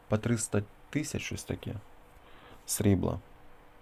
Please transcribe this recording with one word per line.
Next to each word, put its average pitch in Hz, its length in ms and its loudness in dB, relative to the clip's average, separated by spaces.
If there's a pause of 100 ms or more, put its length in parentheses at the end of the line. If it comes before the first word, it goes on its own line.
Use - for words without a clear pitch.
по 107 100 2
триста 113 440 0 (280)
тисяч, - 320 -2
щось - 220 -8
таке. - 280 -6 (920)
Срібла. 90 520 4 (640)